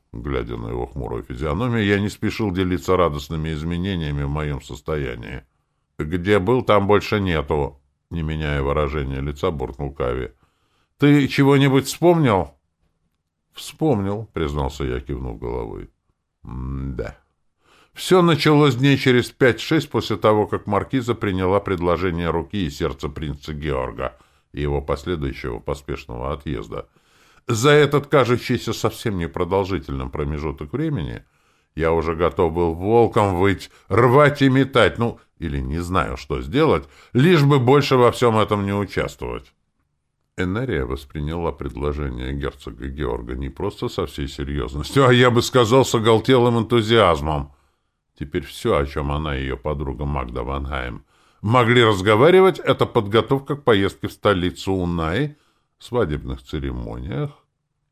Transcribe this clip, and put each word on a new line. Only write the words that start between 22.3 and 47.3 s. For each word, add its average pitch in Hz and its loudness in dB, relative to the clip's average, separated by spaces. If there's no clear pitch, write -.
и 73 -2
сердца 71 -6
принца 73 -10
Георга 65 -6
и 71 -8
его 73 -2
последующего 69 -6
поспешного 64 -8
отъезда. 55 -10
За 120 2
этот 143 4
кажущийся 120 0
совсем 107 -4
непродолжительным 85 -4
промежуток 73 -6
времени 113 -6
я 80 0
уже 82 0
готов 82 0
был 85 0
волком 101 2
выть, 95 0
рвать 127 4
и 135 6
метать, 127 4
ну, 117 -4
или 69 -6
не 69 -4
знаю, 87 -2
что 67 -8
сделать, 95 0
лишь 151 6
бы 139 4
больше 135 4
во 120 6
всём 113 2
этом 101 0
не 101 -2
участвовать. 64 -6
Энерия 92 -2
восприняла 76 -6
предложение 67 -6
герцога 65 -10
Георга 62 -6
не 67 -8
просто 104 -8
со 92 -6
всей 71 -8
серьёзностью, 71 -2
а, 123 6
я 123 6
бы 117 4
сказал, 123 4
с - -2
оголтелым 117 4
энтузиазмом. 87 2